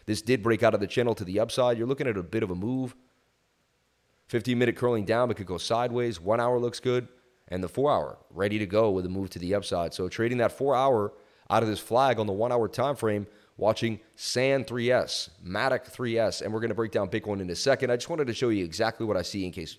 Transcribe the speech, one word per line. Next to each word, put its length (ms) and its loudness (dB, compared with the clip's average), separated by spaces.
This 160 -2
did 180 2
break 220 2
out 100 6
of 60 2
the 80 -2
channel 300 0
to 80 -8
the 160 -2
upside. 380 0
You're 100 -2
looking 180 -2
at 100 0
a 60 -2
bit 220 -2
of 80 -2
a 20 -4
move. 400 -4
Fifteen 300 0
minute 180 4
curling 280 2
down, 220 2
but 100 0
could 120 -8
go 100 -4
sideways. 640 -2
One 180 2
hour 220 2
looks 180 -2
good. 300 0
And 120 -4
the 80 -2
four 220 2
hour, 260 0
ready 300 -2
to 60 -2
go 260 4
with 140 0
a 20 -4
move 220 -4
to 100 -12
the 160 0
upside. 380 -2
So 140 -4
trading 300 0
that 140 2
four 240 0
hour 360 4
out 160 4
of 40 2
this 120 -2
flag 400 2
on 80 -2
the 40 0
one 200 0
hour 160 2
time 260 -2
frame, 320 0
watching 420 0
Sand 540 0
three 240 0
S, 380 0
Matic 420 0
three 320 -4
S, 220 0
and 140 -4
we're 60 -2
gonna 120 0
break 200 -2
down 160 0
Bitcoin 320 -4
in 100 -4
a 60 -6
second. 340 2
I 60 2
just 120 -6
wanted 200 -2
to 40 -2
show 180 0
you 140 2
exactly 400 -2
what 120 0
I 60 0
see 220 -6
in 60 -6
case, 280 -12